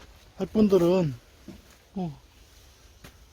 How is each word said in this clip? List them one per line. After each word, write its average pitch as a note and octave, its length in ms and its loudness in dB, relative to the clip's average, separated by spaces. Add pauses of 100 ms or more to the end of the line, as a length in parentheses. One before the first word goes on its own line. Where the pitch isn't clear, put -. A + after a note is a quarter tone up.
(380)
할 F#3+ 100 -6
분들은 F3+ 680 2 (800)
뭐 E3 260 -10 (1120)